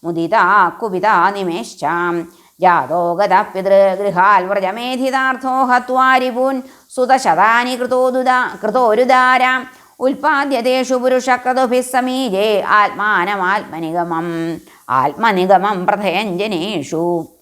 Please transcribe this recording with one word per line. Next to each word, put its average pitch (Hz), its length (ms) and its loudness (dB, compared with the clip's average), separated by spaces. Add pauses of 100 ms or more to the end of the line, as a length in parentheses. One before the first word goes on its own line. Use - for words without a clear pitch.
മുദിതാ 175 640 2
കുപിതാ 185 600 0
നിമേശ്ചാം. 170 960 -4 (320)
ജാതോ 170 560 2
ഗതഃ 190 280 2
പിതൃഗൃഹാൽ 196 1000 2
വ്രജമേധിതാർത്ഥോ 254 1160 -2
ഹത്വാ 254 540 2
രിപൂൻ 254 460 -2 (260)
സുതശതാനി 240 880 2
കൃതോദുദാ-, 254 840 0
കൃതോരുദാരാം 254 1080 2 (320)
ഉൽപാദ്യ 277 640 0
തേഷു 254 320 0
പുരുഷക്രതുഭിഃ 254 880 0
സമീജേ 247 880 -2
ആത്മാനമാത്മനിഗമം, 170 1900 -2 (320)
ആത്മനിഗമം 185 960 0
പ്രഥയഞ്ജനേഷു. 180 1400 -4 (140)